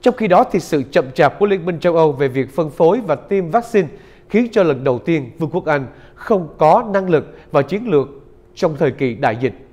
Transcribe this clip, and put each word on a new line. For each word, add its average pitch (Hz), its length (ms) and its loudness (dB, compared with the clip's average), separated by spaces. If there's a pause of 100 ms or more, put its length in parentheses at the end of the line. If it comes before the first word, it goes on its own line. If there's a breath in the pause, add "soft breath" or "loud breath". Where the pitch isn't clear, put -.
Trong 247 160 2
khi 214 120 -2
đó, 185 240 6
thì 180 80 0
sự 151 220 -2
chậm 135 300 -2
chạp 147 260 2
của 202 80 0
Liên 196 200 -2
minh 170 140 -6
châu 175 160 2
Âu 160 160 4
về 139 160 -2
việc 127 260 -4
phân 156 160 -2
phối 175 360 2
và 156 80 0
tiêm 185 360 -4
vaccine 202 380 0 (400 loud breath)
khiến 233 240 0
cho 208 100 2
lần 139 220 0
đầu 127 140 0
tiên 143 400 -4
Vương 156 120 -4
quốc 175 140 -6
Anh 143 220 -2 (280 loud breath)
không 185 340 -2 (100)
có 202 340 4
năng 190 180 -2
lực 151 260 0 (160 loud breath)
và 143 100 2
chiến 214 280 -4
lược 143 180 2 (460)
trong 160 220 -2
thời 135 140 0
kỳ 131 240 -4
đại 113 220 -2
dịch. 131 160 -2 (200)